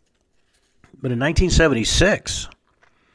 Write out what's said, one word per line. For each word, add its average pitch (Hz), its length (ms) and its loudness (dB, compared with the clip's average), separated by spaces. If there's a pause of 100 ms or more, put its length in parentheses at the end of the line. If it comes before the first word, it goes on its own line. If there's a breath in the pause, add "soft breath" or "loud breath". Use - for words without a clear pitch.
(1000)
But 131 120 -6
in 120 60 -4
nineteen 160 320 0
seventy-six, 151 1000 0 (680 soft breath)